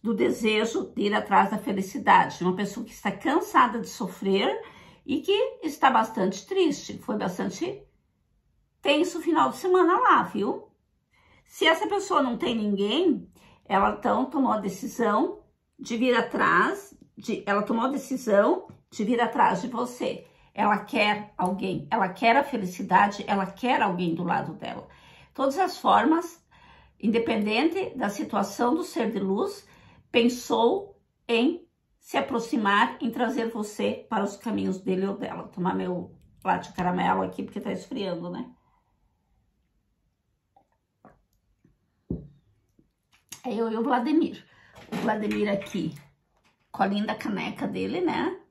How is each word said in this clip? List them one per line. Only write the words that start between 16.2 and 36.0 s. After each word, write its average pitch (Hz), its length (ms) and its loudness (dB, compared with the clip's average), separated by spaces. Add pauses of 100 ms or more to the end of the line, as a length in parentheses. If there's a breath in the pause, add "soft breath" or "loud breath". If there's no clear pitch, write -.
de, - 300 -6
ela 202 160 2
tomou 233 240 0
a 262 40 0
decisão 254 760 2 (220)
de - 120 -6
vir 233 160 2
atrás 285 440 2
de 247 60 -6
você. - 580 -6 (260 soft breath)
Ela 208 280 0
quer 208 580 -2
alguém, 190 520 -4
ela 190 200 0
quer 233 260 4
a 285 80 4
felicidade, 196 840 0
ela 196 200 0
quer 254 340 -2
alguém 180 340 0
do 175 100 -6
lado - 280 -2
dela. - 360 -12 (440 loud breath)
Todas - 260 0
as 370 200 0
formas, 302 680 2 (560 soft breath)
independente 226 960 0
da 208 120 -2
situação 214 680 0
do 339 80 -2
ser 233 280 -4
de 202 100 -4
luz, 208 460 -2 (440 soft breath)
pensou 240 880 2 (260)
em 240 380 0 (360)
se - 160 -8
aproximar, 233 840 0
em 233 100 -2
trazer 226 400 -2
você 208 580 -4
para 202 160 0
os - 120 -6
caminhos 196 440 -4
dele 190 260 0
ou 196 100 -4
dela. 165 260 -8
Vou - 100 -16
tomar 185 220 -2
meu 180 420 -6 (260)